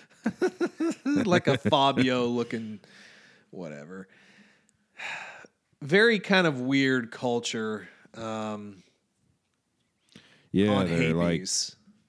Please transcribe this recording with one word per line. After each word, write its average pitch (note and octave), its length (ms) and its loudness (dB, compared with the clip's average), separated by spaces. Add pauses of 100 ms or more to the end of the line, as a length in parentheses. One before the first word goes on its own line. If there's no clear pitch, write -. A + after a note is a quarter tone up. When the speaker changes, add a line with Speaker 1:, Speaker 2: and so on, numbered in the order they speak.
(260)
Speaker 1:
<laughs> - 800 -2
Like A3+ 420 2
a C3+ 80 4
Fabio B2+ 680 2
looking A#2 520 -4 (720)
whatever. E2 560 -14 (920)
<sighs> - 840 -16
Very G3+ 380 4
kind F#3 280 4
of C3+ 140 0
weird C3 500 2
culture, A2 760 -4 (260)
um, G#2+ 680 -8 (1700)
Speaker 2:
Yeah, G2+ 200 2
Speaker 1:
on F#2+ 140 2
Speaker 2:
they're, E2 280 0
like, E2+ 260 0
Speaker 1:
Hapes. - 360 -6 (320)